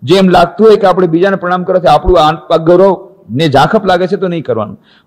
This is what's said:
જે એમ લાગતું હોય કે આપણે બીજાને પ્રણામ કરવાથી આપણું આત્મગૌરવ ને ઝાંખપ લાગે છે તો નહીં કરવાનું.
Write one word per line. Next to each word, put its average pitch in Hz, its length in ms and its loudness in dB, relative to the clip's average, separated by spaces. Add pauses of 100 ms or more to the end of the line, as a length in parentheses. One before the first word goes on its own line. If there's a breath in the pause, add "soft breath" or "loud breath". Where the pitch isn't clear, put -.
જે 147 120 0
એમ 190 140 2
લાગતું 175 380 2
હોય 214 80 6
કે 196 120 0
આપણે 185 200 0
બીજાને 175 280 0
પ્રણામ 180 280 -6
કરવાથી 180 240 -2
આપણું 160 400 2
આત્મગૌરવ 170 800 0 (200)
ને 135 180 -2
ઝાંખપ 151 380 0
લાગે 180 220 0
છે 196 80 -6
તો 196 120 -6
નહીં 170 160 -6
કરવાનું. 110 360 -8 (280 soft breath)